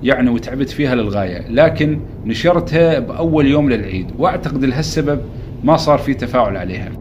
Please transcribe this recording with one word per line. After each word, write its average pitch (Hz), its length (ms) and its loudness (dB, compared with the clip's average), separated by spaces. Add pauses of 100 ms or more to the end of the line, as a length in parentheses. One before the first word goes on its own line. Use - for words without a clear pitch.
يعني، 123 260 4
وتعبت 123 400 -2
فيها 135 260 0
للغاية، 98 540 -2
لكن 151 500 2 (260)
نشرتها 165 720 2
بأول 151 480 0
يوم 143 220 4
للعيد، 95 380 -2 (100)
وأعتقد 151 480 -2
لهالسبب 147 560 -2 (420)
ما 151 140 4
صار 147 200 2
في 135 160 -2
تفاعل 117 440 0
عليها. 92 320 -6 (120)